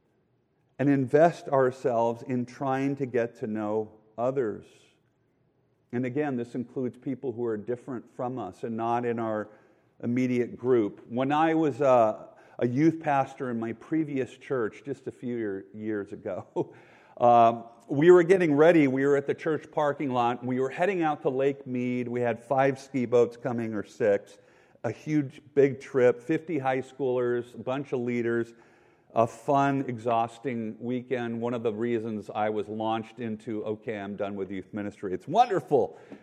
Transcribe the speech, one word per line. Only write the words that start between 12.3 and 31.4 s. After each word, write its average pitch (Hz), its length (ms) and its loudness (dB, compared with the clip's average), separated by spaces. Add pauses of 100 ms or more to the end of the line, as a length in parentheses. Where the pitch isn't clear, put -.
a 123 80 0
youth 156 320 2
pastor 135 520 -2
in 113 80 -4
my 113 140 -6
previous 143 640 -4
church - 480 -4
just - 220 -10
a 110 40 -10
few 123 240 -8
year-, 101 380 -4
years 107 400 -6
ago, 101 600 -8 (220)
<laughs> - 220 -20
um, 117 480 6 (220)
we 151 240 4
were 180 120 10
getting 170 320 4
ready. 156 320 8
We 135 180 0
were 143 100 4
at 139 120 0
the 135 60 0
church 151 380 -4
parking 147 400 -2
lot. 123 320 0
We 127 160 -2
were 131 100 0
heading 180 340 -2
out 151 180 -2
to 156 80 0
Lake 135 380 0
Mead. 123 400 -4
We 123 140 -4
had 117 220 -2
five 135 360 2
ski 123 260 -4
boats 117 320 4
coming, 117 380 -6
or 101 80 -4
six. - 560 0 (440)
A 117 80 -4
huge, 147 500 -4 (120)
big 135 260 4
trip, 123 420 2
fifty 160 360 -4
high 131 240 -2
schoolers, 123 720 -2
a 117 60 -16
bunch 131 340 -6
of 127 60 -2
leaders, 117 540 -2 (600)
a 117 140 4
fun, 139 600 0
exhausting 117 920 -4
weekend. 120 600 -4
One 120 140 -4